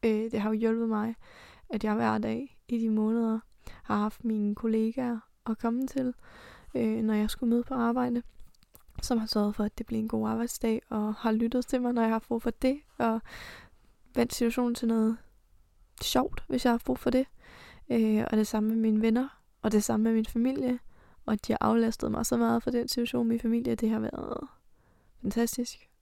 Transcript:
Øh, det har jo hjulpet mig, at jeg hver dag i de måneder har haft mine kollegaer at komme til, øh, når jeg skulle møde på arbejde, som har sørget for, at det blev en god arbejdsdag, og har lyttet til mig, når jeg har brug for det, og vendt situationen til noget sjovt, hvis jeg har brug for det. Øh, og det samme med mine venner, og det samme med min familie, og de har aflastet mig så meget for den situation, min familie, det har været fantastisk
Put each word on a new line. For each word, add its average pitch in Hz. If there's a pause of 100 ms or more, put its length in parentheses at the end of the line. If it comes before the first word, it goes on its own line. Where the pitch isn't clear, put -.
Øh, 220
det 214
har 214
jo 220
hjulpet 226
mig, 220 (540)
at 208
jeg 214
hver 220
dag 220 (100)
i 240
de 226
måneder 220 (440)
har 208
haft 208
mine 208
kollegaer 226 (260)
at 220
komme 240
til, 254 (640)
øh, 226
når 220
jeg 214
skulle -
møde 240
på 269
arbejde, 240 (800)
som 240
har 220
sørget 208
for, 214
at 208
det 233
blev 226
en 220
god 220
arbejdsdag, 226
og 214
har 220
lyttet 233
til 254
mig, 240
når 233
jeg 226
har 226
brug 226
for 240
det, 262 (180)
og 226 (920)
vendt 233
situationen 240
til 233
noget 226 (840)
sjovt, -
hvis 254
jeg 240
har 233
brug 254
for -
det. 262 (640)
Øh, 220
og 214
det 214
samme 214
med 226
mine 220
venner, 226 (200)
og 214
det 208
samme 220
med 226
min 220
familie, 247 (460)
og 214
de -
har -
aflastet 226
mig 226
så 240
meget 233
for 240
den 240
situation, 240
min 233
familie, 233
det 220
har 220
været - (720)
fantastisk - (120)